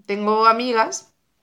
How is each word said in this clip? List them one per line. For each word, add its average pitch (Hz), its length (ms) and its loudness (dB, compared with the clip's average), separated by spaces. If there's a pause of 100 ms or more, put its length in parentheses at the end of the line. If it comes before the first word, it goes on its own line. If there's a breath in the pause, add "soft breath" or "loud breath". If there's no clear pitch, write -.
tengo 214 420 0
amigas, 226 680 -2 (280)